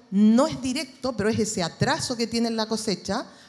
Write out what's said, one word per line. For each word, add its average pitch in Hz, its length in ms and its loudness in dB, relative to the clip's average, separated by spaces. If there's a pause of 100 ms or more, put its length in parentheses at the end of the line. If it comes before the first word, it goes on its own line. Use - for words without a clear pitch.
(100)
no 214 360 6
es 277 140 -6
directo, 254 560 -6
pero 202 140 0
es 233 80 -2
ese 196 240 -2
atraso 240 540 -2
que 233 100 -2
tiene 233 240 0
la 220 160 -2
cosecha, 214 600 -4 (220)